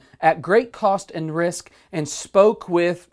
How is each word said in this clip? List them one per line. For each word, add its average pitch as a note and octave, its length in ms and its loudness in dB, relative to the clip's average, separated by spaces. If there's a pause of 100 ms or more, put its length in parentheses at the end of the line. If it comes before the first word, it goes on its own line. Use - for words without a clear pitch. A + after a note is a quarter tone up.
(200)
at D#3+ 220 2
great A#3 300 0
cost G3 380 -2
and D#3+ 240 -8
risk E3+ 360 -4 (200)
and D#3 160 -6
spoke - 600 0
with, F3 440 -2